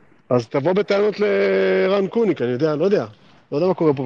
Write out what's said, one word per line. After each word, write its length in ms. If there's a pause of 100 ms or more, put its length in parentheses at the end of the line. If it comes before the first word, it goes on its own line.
(300)
כן. 60
אז 120
תבוא 260
בטענות 460
לרן 880
קוניק, 340
אני 100
יודע, 240
לא 100
יודע. 200 (460)
לא 60
יודע 100
מה 60
קורה 200
פה 120